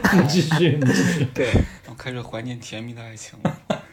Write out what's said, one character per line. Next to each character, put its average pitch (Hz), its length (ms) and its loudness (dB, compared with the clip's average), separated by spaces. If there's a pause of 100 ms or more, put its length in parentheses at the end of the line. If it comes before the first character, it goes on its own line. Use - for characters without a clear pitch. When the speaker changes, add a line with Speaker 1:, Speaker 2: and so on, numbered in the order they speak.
Speaker 1:
体 185 100 2
验。 180 80 8
Speaker 2:
<laughs> - 20 -
你 - 40 4
继 160 140 2
续， 160 380 4
你 135 140 2
继 - 100 2
续。 170 300 0
Speaker 1:
对。 123 180 -2 (380)
Speaker 3:
我 123 60 -16
开 - 160 -12
始 123 100 -8
怀 117 220 -10
念 123 160 -10
甜 110 240 -12
蜜 120 100 -12
的 117 80 -16
爱 113 140 -16
情 - 280 -18
了。 156 140 -2 (360)